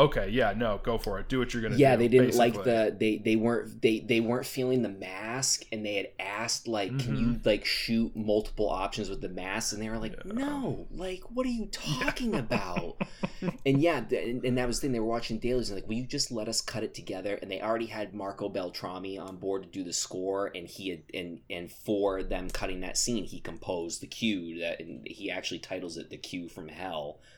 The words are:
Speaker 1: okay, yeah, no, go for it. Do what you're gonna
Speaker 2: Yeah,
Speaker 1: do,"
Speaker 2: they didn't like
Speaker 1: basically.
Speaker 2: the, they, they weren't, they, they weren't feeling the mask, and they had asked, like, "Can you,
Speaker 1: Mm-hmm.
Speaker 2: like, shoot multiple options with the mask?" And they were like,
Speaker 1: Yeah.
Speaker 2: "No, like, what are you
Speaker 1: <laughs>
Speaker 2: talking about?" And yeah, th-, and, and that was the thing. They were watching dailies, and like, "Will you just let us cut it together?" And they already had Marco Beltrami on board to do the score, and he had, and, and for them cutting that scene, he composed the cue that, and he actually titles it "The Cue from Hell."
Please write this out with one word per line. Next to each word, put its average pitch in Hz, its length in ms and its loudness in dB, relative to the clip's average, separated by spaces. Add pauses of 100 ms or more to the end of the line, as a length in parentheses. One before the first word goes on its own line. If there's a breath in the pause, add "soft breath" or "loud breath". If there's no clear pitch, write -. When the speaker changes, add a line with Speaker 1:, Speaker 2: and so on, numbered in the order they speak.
Speaker 1:
okay, 104 240 2
yeah, 110 260 4
no, 107 280 0
go 117 140 2
for 101 220 -2
it. 98 100 -6
Do 135 100 2
what 120 140 0
you're 120 100 -2
gonna 107 140 0
Speaker 2:
Yeah, 135 180 10
Speaker 1:
do," 113 80 6
Speaker 2:
they 120 40 6
didn't 123 280 8
like 117 180 8
Speaker 1:
basically. 104 180 2
Speaker 2:
the, 107 280 4
they, 107 180 4
they 110 180 4
weren't, 113 460 2
they, 113 180 6
they 113 200 4
weren't 117 260 2
feeling 127 360 2
the 104 80 0
mask, 98 800 -2
and 107 140 -4
they 104 100 -2
had 95 140 -2 (100)
asked, 104 480 -4
like, 107 320 0
"Can 120 160 0
you, 117 120 4
Speaker 1:
Mm-hmm. 117 200 2
Speaker 2:
like, 107 180 4
shoot - 500 0
multiple 107 540 2
options 98 400 -2
with 95 120 -6
the 98 80 -4
mask?" 95 440 -2
And 104 80 -6
they 110 80 -4
were 113 100 -2
like, 110 160 -4 (100)
Speaker 1:
Yeah. 185 80 -8
Speaker 2:
"No, 269 580 -4
like, 185 300 -6 (100)
what 254 140 -2
are 254 40 -2
you 233 160 -2
Speaker 1:
<laughs> - 60 -10
Speaker 2:
talking 254 640 -2
about?" 95 640 -2 (680 loud breath)
And 139 160 6
yeah, 156 200 4
th-, 107 280 -2
and, 123 140 -2
and 123 140 2
that 123 100 2
was 117 120 0
the - 80 -4
thing. 135 60 0
They 117 60 2
were 110 60 2
watching 117 340 -2
dailies, 120 300 2
and 98 100 -4
like, - 100 -8
"Will 110 60 -2
you 123 120 -2
just 139 240 0
let 110 180 -4
us 104 120 0
cut 110 220 -4
it 104 100 -4
together?" 95 480 -4
And 98 100 -8
they 95 100 -4
already 113 260 0
had 107 260 -8
Marco 98 360 -4
Beltrami 92 720 -6
on 92 180 -10
board 98 260 0
to 85 60 -16
do 95 140 -6
the 85 100 -4
score, 95 600 -2
and 87 120 -8
he 95 220 -8
had, 82 140 -6 (100)
and, 87 260 -6 (100)
and 87 220 -8
for 98 520 0
them 92 260 -2
cutting 92 320 -4
that 90 160 -4
scene, 113 280 0
he 87 160 -10
composed 85 600 -6
the - 60 -12
cue 87 520 -2
that, 85 220 -4
and - 260 -12
he 98 240 -8
actually 92 280 -6
titles 87 380 -8
it 82 120 -12
"The - 80 -12
Cue 87 300 -8
from 82 220 -12
Hell." 78 500 -8 (180 soft breath)